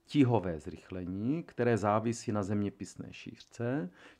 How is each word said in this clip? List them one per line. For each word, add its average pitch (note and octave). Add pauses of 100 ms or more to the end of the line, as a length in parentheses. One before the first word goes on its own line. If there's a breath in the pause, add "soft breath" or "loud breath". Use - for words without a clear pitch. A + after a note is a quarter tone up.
tíhové A2
zrychlení, F#2+
které A#2+
závisí G#2+
na G#2
zeměpisné G2+
šířce. - (300 loud breath)